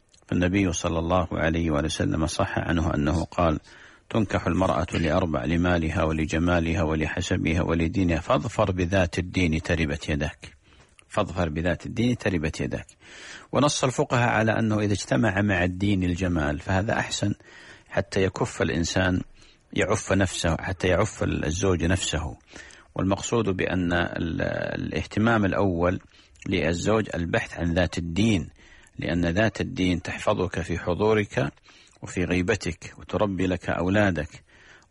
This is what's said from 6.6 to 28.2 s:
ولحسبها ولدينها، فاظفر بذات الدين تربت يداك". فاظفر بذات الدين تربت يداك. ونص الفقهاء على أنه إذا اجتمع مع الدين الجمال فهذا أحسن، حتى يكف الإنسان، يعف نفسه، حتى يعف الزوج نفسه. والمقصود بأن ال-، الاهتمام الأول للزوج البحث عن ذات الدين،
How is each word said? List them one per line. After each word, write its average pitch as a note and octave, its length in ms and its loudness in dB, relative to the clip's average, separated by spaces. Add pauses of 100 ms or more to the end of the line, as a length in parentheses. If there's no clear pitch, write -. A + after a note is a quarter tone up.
ولحسبها D#2+ 800 0
ولدينها، E2+ 580 0
فاظفر A#2+ 500 0
بذات F#2 480 0
الدين F2 440 0
تربت D#2 460 -2
يداك". D2+ 480 -6 (520)
فاظفر F2+ 400 -2
بذات D#2+ 380 -2
الدين B2 300 0
تربت D#2+ 440 -2
يداك. - 260 -6 (640)
ونص C#3+ 320 2
الفقهاء B2+ 440 2
على A2 240 2
أنه G#2+ 260 2
إذا G#2 140 0
اجتمع G#2 480 0
مع G2 240 2
الدين F#2 400 0
الجمال E2+ 540 0
فهذا F#2+ 340 0
أحسن، - 420 -2 (540)
حتى - 340 -2
يكف - 400 -2
الإنسان، F2+ 580 0 (520)
يعف G2 400 0
نفسه، F#2 480 0
حتى - 280 -2
يعف F2+ 340 0
الزوج F2+ 600 0
نفسه. E2 520 -2 (580)
والمقصود G2 500 0
بأن F#2 480 0
ال-، F2 500 0 (380)
الاهتمام G#2 640 0
الأول F2+ 560 2 (480)
للزوج F2+ 680 2
البحث E2+ 440 -2
عن E2+ 140 0
ذات F2 260 0
الدين، F2 520 0 (480)